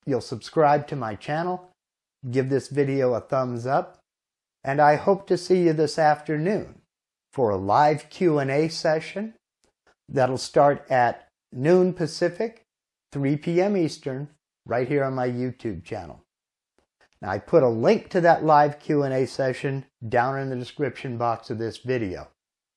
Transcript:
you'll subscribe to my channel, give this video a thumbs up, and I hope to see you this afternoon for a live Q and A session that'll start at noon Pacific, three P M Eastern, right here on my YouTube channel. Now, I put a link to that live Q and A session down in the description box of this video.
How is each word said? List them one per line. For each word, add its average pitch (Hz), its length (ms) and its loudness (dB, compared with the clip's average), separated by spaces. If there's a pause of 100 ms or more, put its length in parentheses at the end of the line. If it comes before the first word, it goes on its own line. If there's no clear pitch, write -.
you'll 127 140 -2
subscribe 147 680 0
to 151 80 -8
my 110 180 -8
channel, 180 580 -6 (580)
give 131 180 0
this 135 200 -2
video 135 460 0
a 107 60 -2
thumbs 123 460 -4
up, 156 320 -4 (640)
and 139 180 -2
I 147 160 6
hope 196 300 0
to 185 100 0
see 180 280 2
you 165 80 4
this 151 260 0
afternoon 156 840 0 (500)
for 120 180 2
a 98 60 0
live 131 520 2
Q 156 300 2
and 135 120 0
A 151 180 2
session 165 680 -4 (760)
that'll 127 300 0
start - 520 2
at 120 380 0 (240)
noon 180 400 2
Pacific, 175 680 -4 (500)
three 139 240 -2
P 170 240 0
M 202 160 2
Eastern, 147 520 -4 (380)
right 123 220 -2
here 143 160 0
on 131 100 -4
my 127 140 -2
YouTube 120 560 -6
channel. 87 380 -14 (1000)
Now, 95 80 -8
I 98 80 -4
put 156 240 2
a 123 60 4
link 120 420 2
to 185 100 0
that 160 240 4
live 147 340 4
Q 147 260 0
and 131 100 -4
A 131 120 0
session 135 600 -4 (200)
down 123 320 0
in 135 120 -6
the 127 60 -6
description 123 600 -8
box 117 320 -4
of 113 80 -8
this 110 220 -6
video. 104 500 -6 (480)